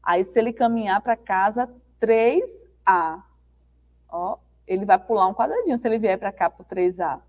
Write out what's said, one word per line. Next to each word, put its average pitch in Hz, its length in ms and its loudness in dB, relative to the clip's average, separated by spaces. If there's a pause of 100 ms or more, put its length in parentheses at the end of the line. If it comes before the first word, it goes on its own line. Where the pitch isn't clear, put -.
Aí, 180 220 0
se 208 140 -2
ele 233 140 0
caminhar 226 500 0
pra 233 120 -2
casa 214 580 -2 (280)
três 233 640 0 (180)
A, 175 380 2 (880)
ó, 175 300 -8 (280)
ele 196 200 -4
vai 185 120 6
pular 202 300 0
um 202 60 -4
quadradinho. 302 440 -2
Se 240 80 -6
ele 226 120 0
vier 196 200 0
pra 196 140 -6
cá 170 160 -2
pro - 160 -8
três 180 340 -2
A. 147 300 -4